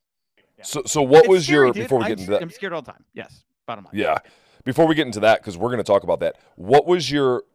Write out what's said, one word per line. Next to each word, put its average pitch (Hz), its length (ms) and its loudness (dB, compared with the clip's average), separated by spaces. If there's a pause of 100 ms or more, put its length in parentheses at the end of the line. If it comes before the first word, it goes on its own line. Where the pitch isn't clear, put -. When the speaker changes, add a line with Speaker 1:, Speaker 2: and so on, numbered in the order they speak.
(580)
Speaker 1:
Yeah. 101 80 -20
Speaker 2:
So, - 200 -10
so 151 160 -2
what 139 180 6
Speaker 1:
It's 160 100 6
Speaker 2:
was 185 160 4
Speaker 1:
scary, 139 220 4
Speaker 2:
your, 120 60 0
Speaker 1:
dude. 110 100 -6
Speaker 2:
before 131 160 0
we 113 60 -2
Speaker 1:
I'm 113 40 -4
Speaker 2:
get 104 100 -6
into 92 40 -12
Speaker 1:
s-, 98 160 -2
Speaker 2:
that - 20 -10
Speaker 1:
I'm 170 80 -12
scared 190 240 -12
all 156 80 -10
the - 100 -20
time. - 220 -20
Yes. - 320 -20 (200)
Bottom 104 200 -14
line. - 100 -20
Speaker 2:
Yeah. 85 220 -2 (480)
Before 139 200 2
we 160 100 2
get 151 100 -2
into 107 160 -8
that, 110 200 2
'cause 92 160 -12
we're 113 120 -4
gonna 117 140 -4
talk 98 200 0
about 85 160 -2
that. 85 160 -4 (220)
What 127 280 2
was 165 240 -2
your, 135 460 -2